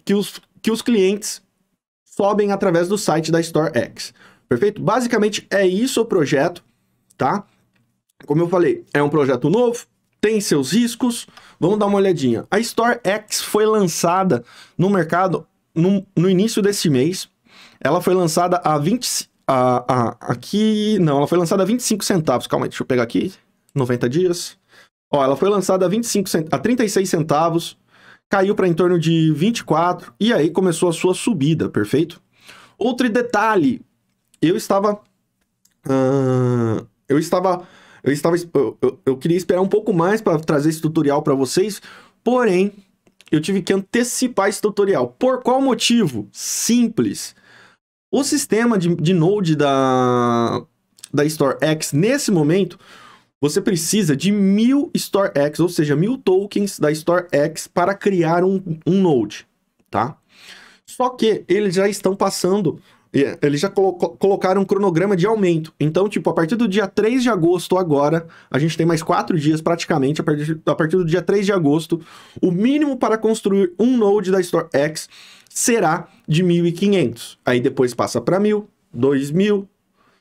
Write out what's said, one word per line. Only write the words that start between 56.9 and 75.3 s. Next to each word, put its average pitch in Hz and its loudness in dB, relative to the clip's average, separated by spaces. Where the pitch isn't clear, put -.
StoreX 160 -2
para 185 0
criar 175 0
um, 190 0
um 190 2
node, 131 0
tá? 113 -2
Só 254 -2
que 220 0
eles 190 0
já 196 2
estão 196 -2
passando, 196 -2
e, 131 0
eles 143 0
já 196 -2
colo-, 190 2
colocaram 190 0
um - -2
cronograma 196 0
de 170 0
aumento. 180 0
Então, 165 0
tipo, 180 -2
a 165 -2
partir 165 0
do 240 0
dia 196 0
três 226 0
de 247 2
agosto 180 0
agora, 156 0
a 131 0
gente 160 0
tem 165 0
mais 165 0
quatro 185 0
dias 156 0
praticamente, 160 -2
a 165 -4
partir, 156 -2
a 143 0
partir 165 0
do 180 0
dia 170 0
três 196 0
de 208 0
agosto, 160 0
o 185 2
mínimo 269 0
para 226 0
construir 196 0
um 254 2
node 202 2
da 190 2
StoreX 156 -2